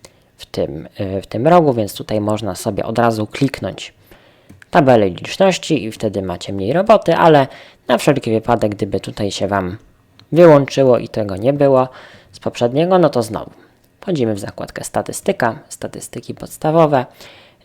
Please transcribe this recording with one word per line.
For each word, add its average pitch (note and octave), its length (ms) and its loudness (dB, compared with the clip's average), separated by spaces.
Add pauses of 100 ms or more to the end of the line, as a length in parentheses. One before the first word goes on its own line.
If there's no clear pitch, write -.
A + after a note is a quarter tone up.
(360)
w - 100 -20
tym, D#2+ 420 -6 (120)
y, F#2+ 220 -6
w - 40 -16
tym A2+ 200 -2
rogu, D#3+ 260 6
więc A2 220 -2
tutaj - 260 -4
można G#2 340 -2
sobie G2+ 300 -6
od A2+ 140 -4
razu A2+ 280 2
kliknąć - 680 -6 (760)
tabelę A#2+ 380 4
liczności - 760 -2
i A2 80 -8
wtedy G2+ 300 -4
macie F2+ 300 -8
mniej G2 200 -4
roboty, G3 440 0
ale D#3 300 4 (420)
na - 100 0
wszelki - 320 0
wypadek, A2 440 0
gdyby G2 260 -4
tutaj G#2+ 300 -6
się G2 180 -4
Wam G2 300 -2 (540)
wyłączyło C#3 680 6
i A2+ 100 -6
tego G2+ 280 -6
nie A2+ 160 0
było C3+ 360 2 (440)
z - 60 -20
poprzedniego, D3 600 0
no E3 100 4
to B2 140 0
znowu G#2+ 280 -8 (500)
wchodzimy B2+ 340 -2
w G2+ 40 -10
zakładkę - 460 -12
statystyka, - 720 -4 (100)
statystyki - 680 -14
podstawowe, D3+ 720 0 (580)